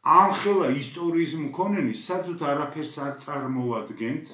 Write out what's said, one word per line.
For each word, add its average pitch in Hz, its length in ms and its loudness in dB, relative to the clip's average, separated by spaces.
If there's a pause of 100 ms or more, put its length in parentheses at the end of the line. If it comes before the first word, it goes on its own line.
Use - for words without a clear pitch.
ამ 185 300 8
ხელა 190 340 2
ისტორიის 165 680 0
მქონენი, 156 600 0
საერთოდ 180 480 -4
არაფერს 147 540 -2
არ 139 180 -6
წარმოვადგენთ 127 1200 -4